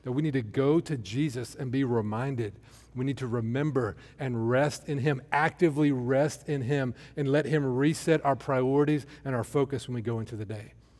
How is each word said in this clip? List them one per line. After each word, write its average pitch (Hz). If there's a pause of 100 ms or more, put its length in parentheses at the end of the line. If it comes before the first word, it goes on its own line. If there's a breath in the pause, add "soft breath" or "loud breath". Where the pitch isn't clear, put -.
That 127
we 139
need 156
to 131
go 135
to 160
Jesus 120
and 135
be 135
reminded. 117 (420 loud breath)
We 127
need 123
to 127
remember 120 (200 loud breath)
and 117
rest 135
in 147
him, 135 (100)
actively 151
rest 131
in 143
him, 131 (200 loud breath)
and 139
let 147
him 147
reset 147
our 139
priorities 139 (180 loud breath)
and 135
our 113
focus 139
when 127
we 120
go 117
into 113
the 107
day. 104 (260 soft breath)